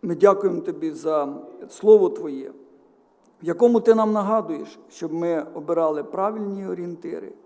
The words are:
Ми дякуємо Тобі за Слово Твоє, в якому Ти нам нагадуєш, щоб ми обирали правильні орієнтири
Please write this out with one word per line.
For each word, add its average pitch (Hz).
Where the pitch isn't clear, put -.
Ми 175
дякуємо 196
Тобі 160
за 147
Слово 208
Твоє, 139
в -
якому 220
Ти 226
нам 220
нагадуєш, 202
щоб 160
ми 170
обирали 156
правильні 196
орієнтири 175